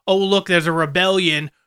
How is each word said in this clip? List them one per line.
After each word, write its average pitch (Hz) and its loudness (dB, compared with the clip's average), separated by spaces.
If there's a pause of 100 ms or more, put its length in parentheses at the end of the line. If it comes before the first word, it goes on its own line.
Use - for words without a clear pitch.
Oh, 190 2
look, 196 0
there's 170 0
a 170 -2
rebellion. 160 0 (160)